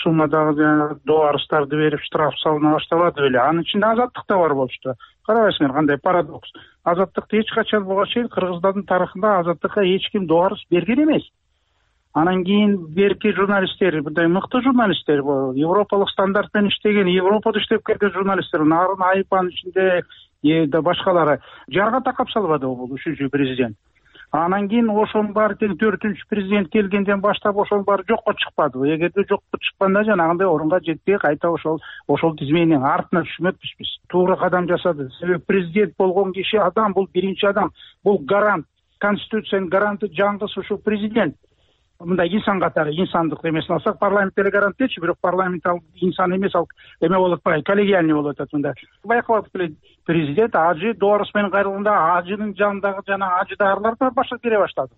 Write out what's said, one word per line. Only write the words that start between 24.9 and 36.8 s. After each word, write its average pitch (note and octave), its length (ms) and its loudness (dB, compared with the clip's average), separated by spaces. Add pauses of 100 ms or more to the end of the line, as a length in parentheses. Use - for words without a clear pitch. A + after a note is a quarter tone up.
баары G#3 280 0
тең G3+ 160 -2
төртүнчү G#3+ 500 -2
президент G3+ 440 -2
келгенден G3+ 500 0
баштап G3+ 340 -2
ошонун G3+ 300 0
баары G3 240 0
жокко G#3+ 240 0
чыкпадыбы? C#3+ 640 -2
Эгерде E3+ 340 -2
жокко - 320 -4
чыкканда G3 480 0
жанагындай F3 380 2
орунга D#3 340 2
жетпей E3 380 -2
кайта D#3 320 0
ошол, D#3 280 -4 (280)
ошол D#3 280 0
тизменин D#3 460 2
артына E3 480 0
түшмөкпүз - 480 -6
биз. - 160 -12 (160)
Туура F3+ 260 2
кадам F3+ 320 0
жасады. D#3 520 -2
Себеби F3 260 -2
президент F#3 540 0
болгон F#3+ 340 0
киши F#3+ 240 -2
адам, G3+ 360 0